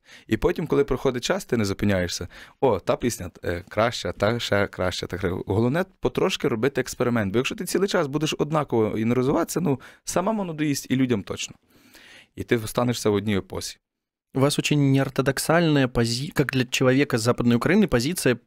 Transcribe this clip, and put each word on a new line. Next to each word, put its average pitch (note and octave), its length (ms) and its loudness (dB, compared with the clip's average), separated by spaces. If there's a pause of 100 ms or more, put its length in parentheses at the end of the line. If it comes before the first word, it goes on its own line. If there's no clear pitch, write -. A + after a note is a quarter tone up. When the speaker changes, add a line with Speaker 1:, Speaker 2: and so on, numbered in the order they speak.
(260)
Speaker 1:
І A2 100 0
потім, E3+ 300 0
коли C#3 180 2
проходить B2+ 400 -2
час, F#3+ 200 -2
ти - 120 -2
не A2+ 80 2
зупиняєшся: F#2+ 640 -2 (320)
«О, G#2+ 200 2
та - 160 0
пісня, A2 340 -4 (140)
е, F2 240 -4
краща, G#2+ 440 -2
та A#2 280 0
ще G2+ 260 0
краща, - 400 -6
та - 100 -8
кра-». F#2+ 300 -2
Головне B2 380 0 (160)
потрошки - 480 0
робити B2 320 0
експеримент. A#2+ 520 -2
Бо G#2+ 60 2
якщо C3+ 160 -2
ти F#3+ 100 -8
цілий F3+ 240 0
час F3 180 0
будеш D3 320 -2
однаково C#3+ 600 0
і A2 60 -2
не A#2 100 2
розвиватися, C3 460 0
ну, D3 200 0 (240)
самому G3+ 400 -2
надоїсть D3+ 460 -4
і B2+ 60 2
людям B2 260 2
точно. - 340 -10 (800)
І - 60 -10
ти A#2 140 2
останешся A#2 540 0
в G#2 40 4
одній G2+ 220 0
опосі. F#2+ 420 -8 (560)
Speaker 2:
У C3 60 0
вас C#3 180 2
очень C#3+ 340 2
неортодоксальная C#3 960 2
пози-, A#2+ 440 -2
как C3+ 200 0
для B2+ 120 0
человека C3 520 2
с A2+ 60 -2
Западной A#2+ 340 4
Украины, F3 300 4
позиция C3 480 0 (120)